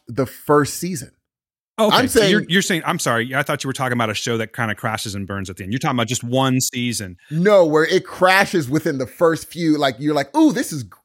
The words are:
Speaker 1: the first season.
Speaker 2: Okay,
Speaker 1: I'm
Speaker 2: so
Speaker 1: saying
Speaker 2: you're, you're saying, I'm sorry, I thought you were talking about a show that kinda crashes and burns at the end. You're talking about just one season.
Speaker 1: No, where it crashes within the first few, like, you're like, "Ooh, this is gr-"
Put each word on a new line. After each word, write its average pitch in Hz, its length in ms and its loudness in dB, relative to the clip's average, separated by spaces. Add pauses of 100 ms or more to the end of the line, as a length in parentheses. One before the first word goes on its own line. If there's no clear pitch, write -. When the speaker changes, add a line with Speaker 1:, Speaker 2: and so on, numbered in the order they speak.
Speaker 1:
the 123 180 -4
first - 500 0
season. 165 360 -8 (680)
Speaker 2:
Okay, 220 160 4
Speaker 1:
I'm 233 140 4
Speaker 2:
so 233 140 4
Speaker 1:
saying 196 100 4
Speaker 2:
you're, 202 160 2
you're 185 140 2
saying, 165 240 -2
I'm 160 140 -2
sorry, 123 360 -2
I 143 80 0
thought 147 220 -4
you - 20 -4
were 131 60 -4
talking 127 240 -2
about 117 120 0
a 107 40 -4
show 117 240 -4
that 110 180 -6
kinda 110 200 -2
crashes 110 380 -6
and 98 140 -8
burns 98 220 -6
at 92 80 -12
the 101 80 -12
end. 98 80 -6
You're 135 60 -4
talking 139 180 -2
about 117 100 0
just 123 160 -4
one 127 380 2
season. 113 560 -6 (120)
Speaker 1:
No, 180 360 6
where 156 200 4
it 175 200 0
crashes 185 640 0
within 151 280 -2
the 131 100 -4
first - 440 -2
few, 160 260 0
like, 135 220 0
you're 151 160 -2
like, 139 220 -2
"Ooh, 311 160 6
this 185 180 -2
is 143 120 -6
gr-" 92 220 -18